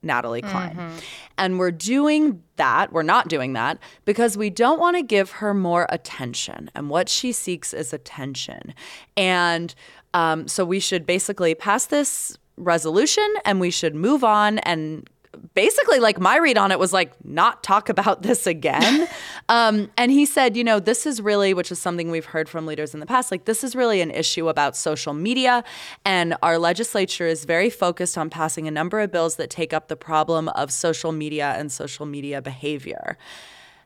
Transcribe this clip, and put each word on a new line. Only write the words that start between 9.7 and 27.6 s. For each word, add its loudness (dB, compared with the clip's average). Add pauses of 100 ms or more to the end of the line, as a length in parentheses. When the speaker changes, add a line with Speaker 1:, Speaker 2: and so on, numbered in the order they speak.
Speaker 1:
um, 2
so -2
we 0
should -2
basically 0
pass 0
this -2 (180)
resolution 2 (160)
and 2
we 0
should -2
move 2
on 4
and -4 (460)
basically, 4
like, 4
my 6
read 4
on 4
it 2
was, 2
like, 0 (140)
not 0
talk 2
about 2
this 0
again." 2
Speaker 2:
<laughs> -14 (320)
Speaker 1:
Um, 2
and 4
he 6
said, 2
you 0
know, 4
"This 0
is -4
really," 4
which -2
is -8
something -4
we've -4
heard -4
from -8
leaders -6
in -12
the -14
past, 0
like, -4
"This -2
is -8
really 2
an 0
issue -2
about 0
social -4
media, 0 (400)
and 0
our 4
legislature 0
is -2
very 2